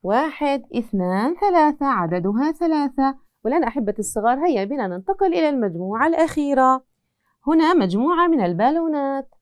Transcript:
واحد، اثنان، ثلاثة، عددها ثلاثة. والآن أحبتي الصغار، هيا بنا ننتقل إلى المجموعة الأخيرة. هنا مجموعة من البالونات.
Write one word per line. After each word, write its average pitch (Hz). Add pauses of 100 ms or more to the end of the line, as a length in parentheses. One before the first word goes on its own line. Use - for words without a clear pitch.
واحد، 277 (120)
اثنان، 208
ثلاثة، 311
عددها 202
ثلاثة. 285 (300)
والآن 294
أحبتي 220
الصغار، 233
هيا 233
بنا 269
ننتقل 370
إلى 330
المجموعة 208
الأخيرة. 285 (640)
هنا 320
مجموعة 285
من 320
البالونات. 277 (120)